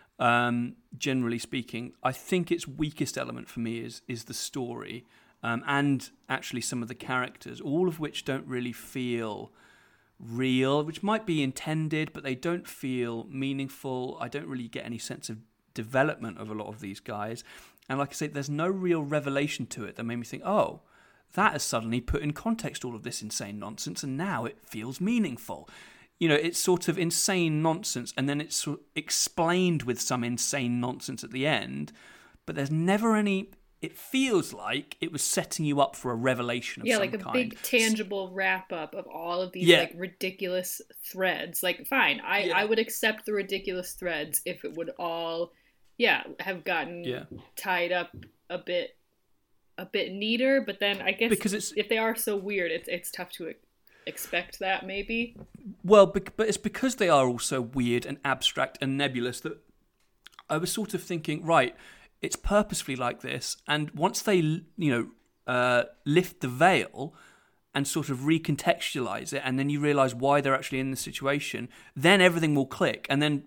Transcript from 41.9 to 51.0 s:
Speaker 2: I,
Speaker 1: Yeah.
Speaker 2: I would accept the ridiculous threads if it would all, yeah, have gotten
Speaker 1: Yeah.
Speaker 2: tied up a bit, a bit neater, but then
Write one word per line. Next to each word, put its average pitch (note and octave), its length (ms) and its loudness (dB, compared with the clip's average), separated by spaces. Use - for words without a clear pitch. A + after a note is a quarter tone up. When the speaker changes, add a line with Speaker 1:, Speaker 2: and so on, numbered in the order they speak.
Speaker 2:
I, G3 200 0
Speaker 1:
Yeah. F3 140 2
Speaker 2:
I G3+ 60 4
would G#3+ 140 2
accept A3 480 -2
the G#3+ 60 -2
ridiculous F#3+ 640 -4
threads D#3+ 520 -4
if F3+ 180 -8
it - 120 -8
would E3 140 -8
all, E3+ 640 -4
yeah, G#3 240 6
have F3+ 220 -4
gotten F3 400 -2
Speaker 1:
Yeah. B2+ 220 -6
Speaker 2:
tied F3 340 0
up F3 260 0
a F3+ 100 -4
bit, F3+ 380 -2
a F#3+ 60 -8
bit F#3 280 -2
neater, A#3 480 2
but - 180 -6
then G3+ 240 0